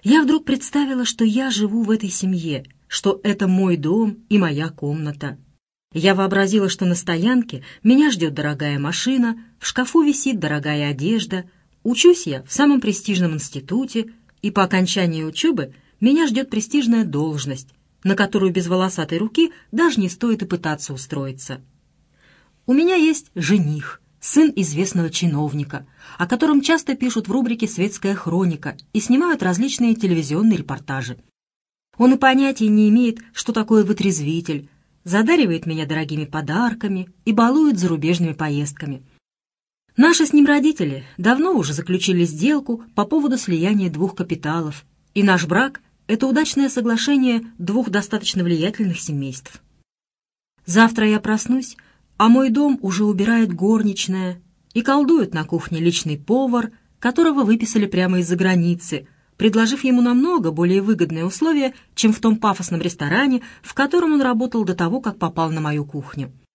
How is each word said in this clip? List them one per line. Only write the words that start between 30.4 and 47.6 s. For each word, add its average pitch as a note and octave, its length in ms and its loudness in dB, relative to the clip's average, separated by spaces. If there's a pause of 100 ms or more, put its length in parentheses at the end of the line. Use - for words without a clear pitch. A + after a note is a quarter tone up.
репортажи. C3+ 600 -8 (760)
Он B3+ 180 6
и - 20 0
понятия C4+ 520 2
не G#3+ 200 6
имеет, A3+ 300 2 (140)
что - 200 -6
такое A3 300 2
вытрезвитель, E3 840 -2 (340)
задаривает G3+ 640 2
меня D#3+ 180 -4
дорогими D3+ 400 -4
подарками F#3 840 -4 (160)
и A3+ 80 0
балует A#3+ 480 4
зарубежными E3 520 0
поездками. D3 720 -6 (920)
Наши D#4+ 280 4
с C#4+ 80 -2
ним D4 140 6
родители C4+ 560 0 (140)
давно C4 360 2
уже D#3+ 200 0
заключили F3 520 0
сделку A3+ 600 -2 (100)
по G#3 100 0
поводу C#4+ 340 0
слияния F#3 520 0
двух D#3+ 240 -4
капиталов, D#3+ 720 -6 (280)
и G3+ 100 2
наш F3+ 220 2
брак — A#3 340 0 (280)
это A3 180 0
удачное C#4 440 0
соглашение A#3+ 760 0 (140)
двух G3+ 320 -2